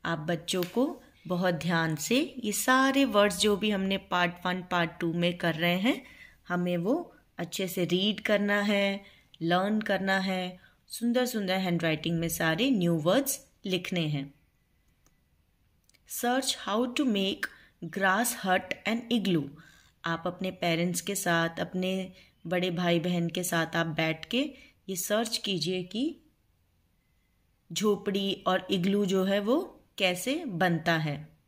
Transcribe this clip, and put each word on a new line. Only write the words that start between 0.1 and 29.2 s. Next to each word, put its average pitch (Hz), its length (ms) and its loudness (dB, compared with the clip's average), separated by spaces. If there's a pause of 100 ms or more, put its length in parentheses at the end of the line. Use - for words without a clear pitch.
बच्चों 165 440 -2
को 247 400 -2 (240)
बहुत 180 280 0
ध्यान 160 420 0
से 269 380 0 (100)
ये 208 80 -2
सारे 262 520 4
वर्ड्स 202 340 4
जो 208 180 4
भी 208 140 0
हमने 190 280 0
पार्ट 175 360 0 (120)
वन, 180 160 -2
पार्ट 175 280 0 (100)
टू 170 120 0
में 175 260 0
कर 170 160 0
रहे 175 240 0
हैं, 247 240 0 (460)
हमें 175 280 0
वो 233 400 -2 (220)
अच्छे 175 300 -6
से 180 160 -2
रीड 190 360 0
करना 208 400 2
है, 202 440 0 (380)
लर्न 190 380 2
करना 190 380 0
है, 185 420 -4 (260)
सुंदर-सुंदर 233 680 0
हैंडराइटिंग 165 640 0
में 165 100 -2
सारे 165 420 0
न्यू 175 240 2
वर्ड्स 185 520 0 (200)
लिखने 180 420 -2
हैं। 143 260 -4 (1800)
Search 254 460 -2 (120)
how 226 260 0
to 294 120 0
make 202 400 0 (380)
grass 196 500 0 (120)
hut 185 280 2 (140)
and 233 240 -2
igloo। 185 360 2 (560)
आप 165 220 -2
अपने 180 240 -4
पेरेंट्स 175 500 0
के 202 140 -4
साथ, 165 460 0
अपने 185 520 -2 (340)
बड़े 175 240 0
भाई 170 300 2
बहन 170 300 0
के 175 140 -4
साथ 165 320 0
आप 165 100 0
बैठ 160 380 -2
के 269 300 -2 (360)
ये 190 60 -4
सर्च 220 420 -2
कीजिए 185 440 -2
कि 220 380 -6 (1500)
झोपड़ी 196 720 0
और 185 240 2
इग्लू 196 360 2
जो 190 180 2